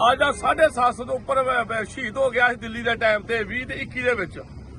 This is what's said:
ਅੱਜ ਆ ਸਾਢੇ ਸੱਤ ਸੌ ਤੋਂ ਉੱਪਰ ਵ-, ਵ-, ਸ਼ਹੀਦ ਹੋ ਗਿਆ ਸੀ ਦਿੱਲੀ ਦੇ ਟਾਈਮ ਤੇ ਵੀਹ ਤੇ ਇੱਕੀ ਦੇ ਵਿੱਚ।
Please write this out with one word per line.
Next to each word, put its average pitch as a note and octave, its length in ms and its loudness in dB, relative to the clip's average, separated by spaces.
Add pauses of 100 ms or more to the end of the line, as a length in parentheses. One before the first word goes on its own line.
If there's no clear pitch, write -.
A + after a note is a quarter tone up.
(100)
ਅੱਜ C4 120 4
ਆ C#4+ 120 4
ਸਾਢੇ D4+ 360 4
ਸੱਤ B3 240 2
ਸੌ B3 100 -10
ਤੋਂ C4 100 -4
ਉੱਪਰ C4 280 0
ਵ-, B3 220 0
ਵ-, A3 220 -4
ਸ਼ਹੀਦ A3+ 300 -8
ਹੋ C4+ 140 2
ਗਿਆ B3 180 4
ਸੀ B3 100 -2
ਦਿੱਲੀ A3+ 240 -8
ਦੇ A#3 140 0
ਟਾਈਮ A3 260 2
ਤੇ A3+ 220 -2
ਵੀਹ A#3+ 220 -6
ਤੇ C4+ 100 -10
ਇੱਕੀ B3+ 260 -8
ਦੇ B3 120 2
ਵਿੱਚ। F3 240 -4 (400)